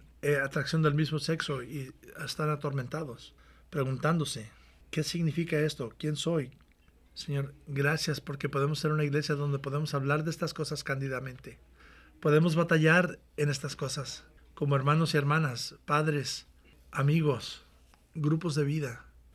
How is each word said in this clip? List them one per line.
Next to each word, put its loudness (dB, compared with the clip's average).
eh, 4
atracción 0
del 4
mismo 0
sexo -4
y -10
están -2
atormentados, -6
preguntándose, -2
"¿Qué 0
significa 0
esto? -2
¿Quién -4
soy?". -2
Señor, -6
gracias 0
porque -6
podemos 0
ser 2
una 2
iglesia 0
donde 0
podemos -4
hablar 0
de -2
estas -4
cosas -6
cándidamente. -6
Podemos 6
batallar 4
en 0
estas -4
cosas -8
como 2
hermanos 4
y 2
hermanas, 0
padres, 0
amigos, 0
grupos 0
de 2
vida. -4